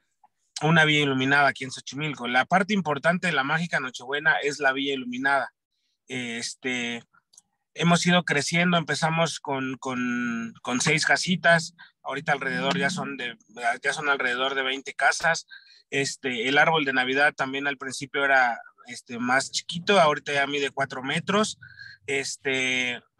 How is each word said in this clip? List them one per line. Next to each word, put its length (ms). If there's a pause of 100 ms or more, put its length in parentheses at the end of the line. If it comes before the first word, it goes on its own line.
(600)
una 240
vía 160
iluminada 460
aquí 160
en 80
Xochimilco. 560
La 180
parte 280
importante 540
de 60
la 100
mágica 360
Nochebuena 640
es 160
la 140
vía 200
iluminada. 600 (540)
Este, 960 (720)
hemos 320
ido 200
creciendo, 500
empezamos 640
con, 380
con, 840
con 200
seis 240
casitas, 720 (280)
ahorita 300
alrededor 440
ya 120
son 260
de, 220 (440)
ya 120
son 160
alrededor 440
de 100
veinte 300
casas. 540 (440)
Este, 580
el 80
árbol 260
de 80
Navidad 420
también 320
al 120
principio 480
era, 340 (280)
este, 300
más 340
chiquito, 460
ahorita 360
ya 120
mide 260
cuatro 320
metros. 540 (480)
Este, 960 (180)